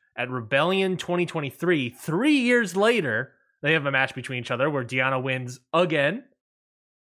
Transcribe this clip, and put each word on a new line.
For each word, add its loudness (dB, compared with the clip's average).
at -6
Rebellion 0
twenty -2
twenty-three. -2
Three 0
years 2
later, 2
they 2
have 0
a -2
match 2
between -8
each -6
other 2
where -2
Deanna 0
wins -4
again. 2